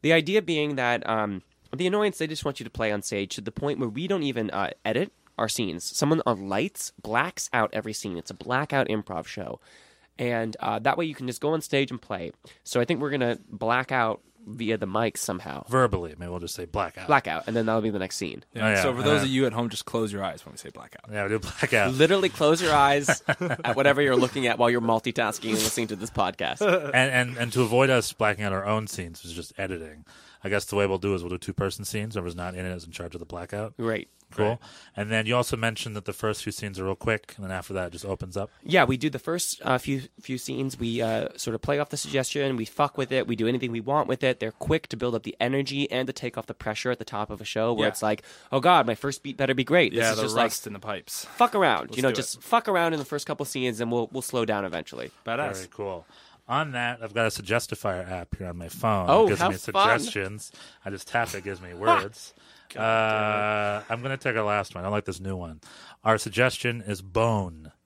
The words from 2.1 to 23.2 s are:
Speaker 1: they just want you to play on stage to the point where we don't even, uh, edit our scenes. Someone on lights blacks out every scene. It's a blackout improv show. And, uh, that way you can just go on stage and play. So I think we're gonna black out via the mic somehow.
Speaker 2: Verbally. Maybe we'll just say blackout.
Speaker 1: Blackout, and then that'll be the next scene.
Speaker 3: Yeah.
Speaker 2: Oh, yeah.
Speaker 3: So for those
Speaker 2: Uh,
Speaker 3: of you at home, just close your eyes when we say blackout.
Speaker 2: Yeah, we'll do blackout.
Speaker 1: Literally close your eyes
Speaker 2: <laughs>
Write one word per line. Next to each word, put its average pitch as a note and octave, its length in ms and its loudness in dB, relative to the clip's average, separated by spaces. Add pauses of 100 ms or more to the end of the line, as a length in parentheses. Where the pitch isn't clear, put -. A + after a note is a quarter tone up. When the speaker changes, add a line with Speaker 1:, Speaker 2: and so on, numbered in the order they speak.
Speaker 1:
they D#3+ 100 -2
just D3+ 200 -6
want C#3 140 -4
you A#2+ 40 -8
to G2 60 -10
play A2 220 0
on G2+ 100 -2
stage G2+ 320 -4
to - 80 -10
the G#2 100 -6
point C#3+ 260 -2
where B2 120 0
we C#3+ 180 -4
don't F#3+ 140 0
even, A#2 300 0
uh, G2 180 0 (160)
edit A#2+ 260 0 (240)
our A2 140 0
scenes. F2 340 -4
Someone D#3 400 2
on G2 240 0
lights A2 440 -2 (100)
blacks B2+ 500 0
out A2+ 220 4
every A2 180 -4
scene. G2 240 -6
It's - 140 -10
a G2 40 -12
blackout C3+ 540 0
improv F#2+ 380 -4
show. A#1+ 340 -10 (580)
And, A#2 420 -2
uh, G#2+ 200 -2
that C#3 180 4
way E3+ 80 0
you D3+ 80 -6
can B2+ 120 -8
just B2 140 -6
go D3+ 140 0
on D#3 80 -2
stage C#3 280 0
and B2 100 -8
play. F2 320 -8 (320)
So - 160 0
I A#2+ 40 4
think D#3+ 160 0
we're C#3+ 100 -2
gonna B2+ 280 0 (100)
black A#2 420 0
out A#2 300 0 (260)
via A2 300 -2
the G2+ 100 -2
mic G#2+ 300 0
somehow. F2+ 520 -6
Speaker 2:
Verbally. G2 500 2
Maybe F2 120 -8
we'll F2+ 80 -6
just F2 160 -8
say F2 120 -8
blackout. F#2 400 -4
Speaker 1:
Blackout, A#2+ 400 2
and A2+ 100 0
then A2+ 80 2
that'll A2 160 2
be A2 100 0
the G2+ 80 -2
next F#2 180 -4
scene. D#2 360 -8
Speaker 3:
Yeah. A2 140 -2
Speaker 2:
Oh, A2 60 4
yeah. G2 100 4
Speaker 3:
So B2+ 120 2
for B2+ 80 -4
those D3 200 4
Speaker 2:
Uh, - 20 0
Speaker 3:
of C3+ 60 0
you C3 160 4
at A2 80 0
home, A#2 160 -2
just - 160 -8
close A2 260 -2
your G2+ 100 -6
eyes E2 220 -8
when - 80 -18
we - 60 -16
say - 100 -14
blackout. - 420 -20
Speaker 2:
Yeah, G#2 160 -4
we'll A2 140 0
do - 80 -8
blackout. A#2+ 460 4
Speaker 1:
Literally F3 340 6
close D#3+ 320 4
your D#3+ 140 4
eyes C#3+ 340 6
Speaker 2:
<laughs> - 200 2 (360)